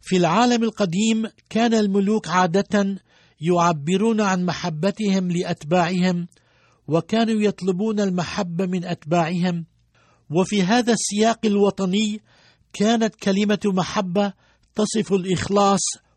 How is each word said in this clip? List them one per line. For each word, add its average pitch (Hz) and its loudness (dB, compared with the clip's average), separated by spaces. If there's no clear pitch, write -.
في 185 -2
العالم 226 2
القديم 220 0
كان 226 2
الملوك 208 2
عادة 190 0
يعبرون 175 2
عن 185 0
محبتهم 180 -2
لأتباعهم، 175 0
وكانوا 214 0
يطلبون 202 -2
المحبة 180 -4
من 180 -4
أتباعهم. 170 -2
وفي 185 0
هذا 233 2
السياق 214 0
الوطني 202 0
كانت 220 0
كلمة 202 0
محبة 196 -2
تصف 214 -2
الإخلاص 196 2